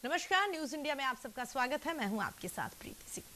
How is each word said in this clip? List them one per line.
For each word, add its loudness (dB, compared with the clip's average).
नमस्कार, 4
न्यूज़ -2
इंडिया 0
में -2
आप 2
सबका -6
स्वागत 2
है। 2
मैं 2
हूं 2
आपके -4
साथ -4
प्रीति -12
सिंह। -10